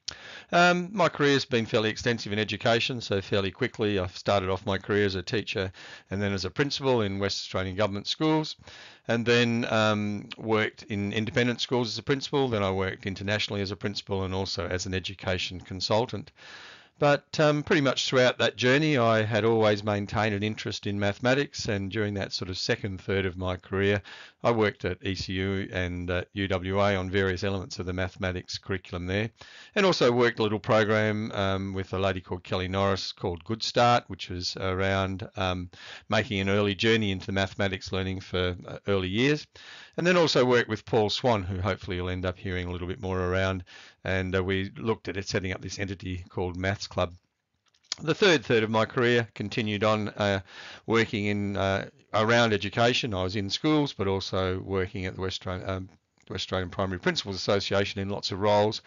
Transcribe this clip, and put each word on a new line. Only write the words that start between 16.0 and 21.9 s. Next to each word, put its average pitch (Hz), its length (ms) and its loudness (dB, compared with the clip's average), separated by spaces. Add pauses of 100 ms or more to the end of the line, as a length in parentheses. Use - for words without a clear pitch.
But, 143 420 2
um, 151 240 4
pretty 160 180 2
much - 280 0
throughout 127 300 4
that 117 180 0
journey, 139 400 4
I 113 240 4
had 107 240 2
always 107 400 4
maintained 104 500 0
an 101 80 0
interest 110 420 -4
in 101 140 -2
mathematics, 123 680 0
and 98 200 -2
during 104 260 -2